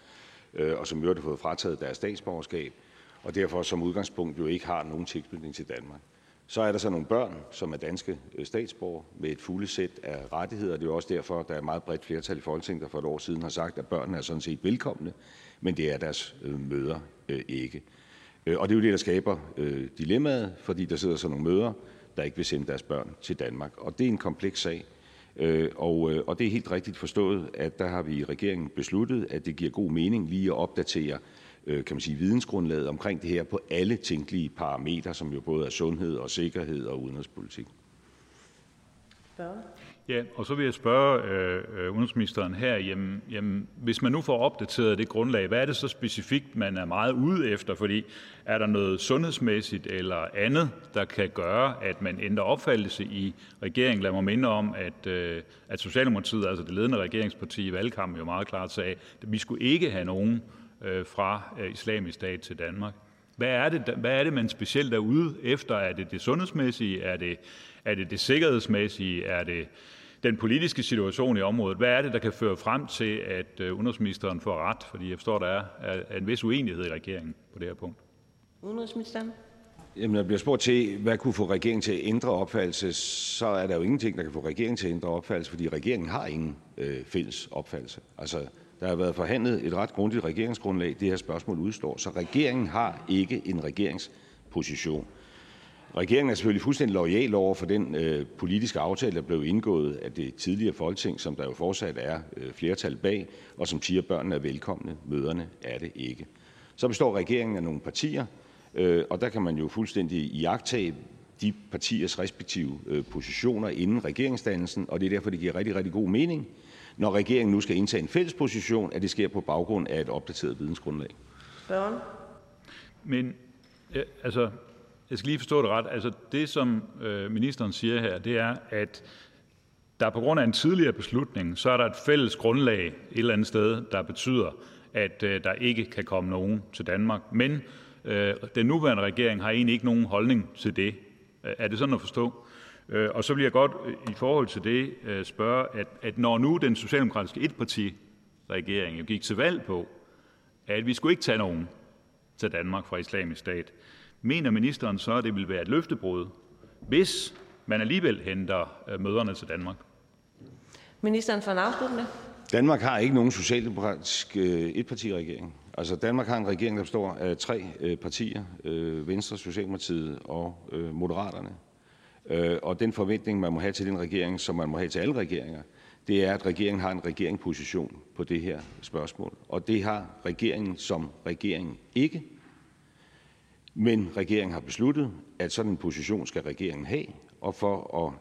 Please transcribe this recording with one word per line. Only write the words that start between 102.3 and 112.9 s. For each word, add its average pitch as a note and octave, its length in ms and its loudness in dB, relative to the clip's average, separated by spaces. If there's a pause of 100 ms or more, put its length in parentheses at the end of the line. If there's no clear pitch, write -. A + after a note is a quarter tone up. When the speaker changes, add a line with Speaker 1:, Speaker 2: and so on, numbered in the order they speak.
Speaker 1:
øh, C2 160 -10
flertal E2 420 -2
bag, G2 320 0 (300)
og F2 100 -2
som D#2 140 -2
siger, F#2 200 2
at - 60 -12
børnene E2+ 280 0
er D2 40 0
velkomne, D2+ 640 -6
mødrene D#2+ 420 -2 (160)
er B1 140 -8
det D#2+ 180 -8
ikke. B1+ 300 -8 (500)
Så B2+ 120 2
består A#2 280 4
regeringen A2 420 2
af E2+ 60 0
nogle D#2 160 -2
partier, C#3 460 -2 (500)
øh, E2+ 340 6
og F2+ 120 -2
der A#2+ 80 0
kan G#2+ 120 -2
man E2+ 160 0
jo D#2 100 0
fuldstændig F#2 520 -2
iagttage E2 760 0 (460)
de G#2 120 2 (180)
partiers F#2 480 -2
respektive, D#2 680 -4
øh, D2 180 -2